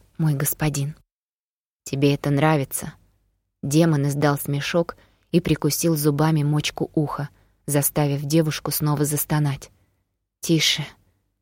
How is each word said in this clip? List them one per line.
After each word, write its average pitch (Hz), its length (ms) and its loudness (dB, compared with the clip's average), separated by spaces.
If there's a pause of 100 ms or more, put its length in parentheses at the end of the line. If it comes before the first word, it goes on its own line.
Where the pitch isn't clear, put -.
(180)
мой 156 160 2
господин». 147 640 -4 (880)
«Тебе 139 280 2
это 143 160 -2
нравится?» 147 640 0 (680)
Демон 147 440 2
издал 143 320 0
смешок 143 600 -2 (340)
и 175 80 4
прикусил 160 560 0
зубами 151 480 2
мочку - 500 -2
уха, 147 360 -2 (360)
заставив 143 580 0
девушку 151 480 0
снова 147 340 0
застонать. 147 680 -2 (720)
«Тише. 156 440 0 (560)